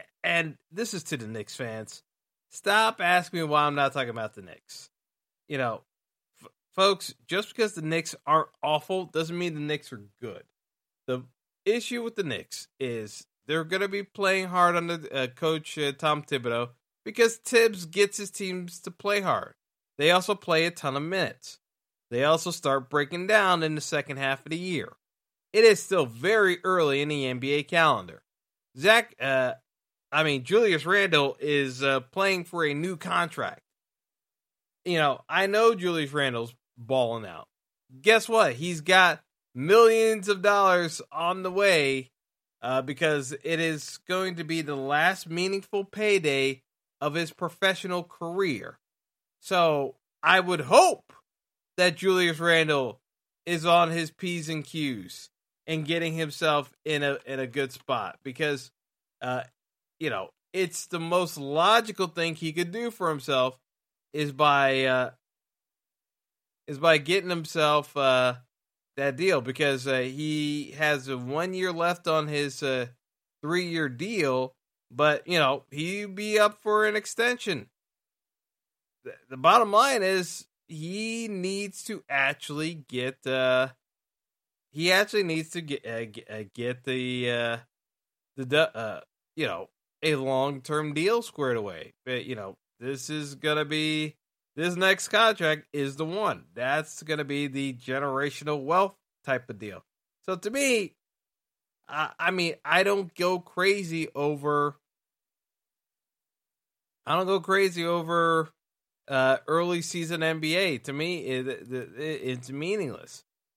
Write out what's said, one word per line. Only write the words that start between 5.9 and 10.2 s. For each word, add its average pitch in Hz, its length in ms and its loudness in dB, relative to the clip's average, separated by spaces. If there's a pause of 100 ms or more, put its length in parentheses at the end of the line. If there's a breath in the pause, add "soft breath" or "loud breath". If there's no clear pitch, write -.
f-, - 120 -20 (240)
folks, 190 400 2 (100)
just 196 240 -4
because 220 240 0
the 170 80 -12
Knicks 160 340 -4 (120)
aren't 156 240 4 (100)
awful 156 440 -2
doesn't 160 320 -4
mean 175 180 -4
the 151 40 -8
Knicks 151 320 -6
are 104 140 -16 (160)